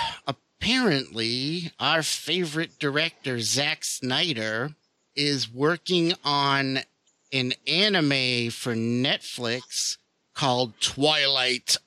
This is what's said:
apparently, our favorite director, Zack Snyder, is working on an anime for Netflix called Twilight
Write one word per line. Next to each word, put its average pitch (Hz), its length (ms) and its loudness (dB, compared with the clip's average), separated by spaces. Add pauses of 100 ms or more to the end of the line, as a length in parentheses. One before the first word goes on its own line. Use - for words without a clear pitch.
(260)
apparently, 143 1500 -2
our 151 220 2
favorite 160 760 -4
director, 143 600 -2
Zack 131 440 0
Snyder, 127 880 -2 (420)
is 139 360 -2
working 165 600 2 (120)
on 139 560 2 (520)
an 131 200 2 (140)
anime 139 840 2
for 120 240 -4
Netflix 120 1200 -2 (380)
called 127 460 0
Twilight 139 960 2 (100)